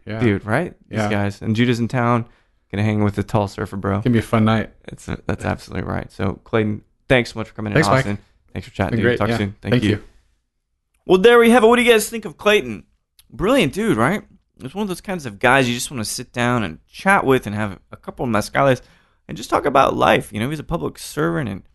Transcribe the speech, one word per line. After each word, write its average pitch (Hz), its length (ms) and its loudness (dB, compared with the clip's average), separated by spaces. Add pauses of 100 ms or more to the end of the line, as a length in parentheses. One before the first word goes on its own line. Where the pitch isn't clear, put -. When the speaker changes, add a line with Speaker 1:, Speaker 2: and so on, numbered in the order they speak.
Speaker 1:
Yeah. 107 140 -8
Speaker 2:
Dude, 104 260 0
right? 131 280 -4 (160)
These 104 80 -10
Speaker 1:
Yeah. 107 120 0
Speaker 2:
guys. 101 320 -2
And 113 140 -2
Judah's 120 240 2
in 117 80 -2
town. 120 380 -2 (460)
Gonna 98 120 -2
hang 107 200 0
with 101 120 0
the 98 80 -2
tall 104 240 0
surfer, 101 300 -10
bro. 98 200 -2
Speaker 1:
It's 104 60 -4
gonna 123 100 2
be 113 60 2
a 104 40 0
fun 113 220 2
night. 110 260 0 (140)
Speaker 2:
It's - 220 -16
a, - 200 -8
that's 98 180 -4
absolutely 92 440 -6
right. 92 220 -8
So, - 320 -6
Clayton, 107 400 -2 (240)
thanks 123 260 2
so 113 60 -10
much 110 100 -10
for - 40 -20
coming 104 200 -8
Speaker 1:
Thanks, 147 140 2
Speaker 2:
in, - 60 4
Speaker 1:
Mike. 131 120 4
Speaker 2:
Austin. 101 120 -4 (340)
Thanks 95 160 -10
for - 60 -20
chatting, 98 240 -2
Speaker 1:
Been - 20 -2
Speaker 2:
dude. 107 60 0
Speaker 1:
great. 120 140 2
Speaker 2:
Talk 107 100 0
Speaker 1:
Yeah. 117 80 -2
Speaker 2:
soon. 101 240 -4
Thank 101 120 -2
Speaker 1:
Thank 123 100 2
Speaker 2:
you. 104 80 2
Speaker 1:
you. 104 120 -4 (1040)
Speaker 2:
Well, 190 140 4
there 240 200 8
we 233 120 6
have 240 120 6
it. 220 40 8
What 240 100 6
do 240 60 2
you 233 80 6
guys 214 180 2
think 226 160 -10
of 170 120 -16
Clayton? 127 460 0 (460)
Brilliant 180 440 0
dude, 190 220 0
right? 135 280 0 (380)
It's 120 120 -14
one 202 80 -8
of 208 60 -4
those 180 140 -10
kinds 175 240 -10
of 98 140 -12
guys 127 300 4
you 120 60 -2
just - 160 -8
wanna 120 140 -6
sit - 280 -10
down 120 300 0
and 80 240 -8
chat - 380 0
with 131 200 2
and 101 100 -6
have 104 240 -6 (120)
a 107 60 -18
couple - 280 -12
of 120 60 -2
mezcales 127 500 0 (460)
and - 100 -14
just - 120 -14
talk - 160 0
about 254 300 2
life. 127 380 2
You 107 60 -6
know, 117 100 -4
he's 151 100 -8
a - 40 -12
public 160 340 -8
servant 160 500 -6
in - 160 -10 (120)